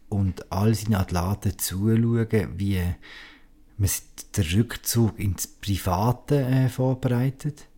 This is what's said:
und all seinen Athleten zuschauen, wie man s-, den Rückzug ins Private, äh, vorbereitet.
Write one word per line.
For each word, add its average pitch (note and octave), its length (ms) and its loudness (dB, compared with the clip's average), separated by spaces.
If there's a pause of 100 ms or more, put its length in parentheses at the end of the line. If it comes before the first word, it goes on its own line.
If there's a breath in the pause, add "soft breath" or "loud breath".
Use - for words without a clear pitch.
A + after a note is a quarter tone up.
und G2 440 -2
all G#2 220 4
seinen G#2+ 200 0
Athleten F#2 640 -2
zuschauen, A2+ 1000 2
wie G2 240 0 (1000 loud breath)
man G2+ 60 2
s-, - 200 -2 (320)
den G2+ 80 2
Rückzug A2+ 720 0
ins F#2+ 280 -2
Private, G2+ 1000 0
äh, C3 240 2
vorbereitet. C3 1000 -2 (120)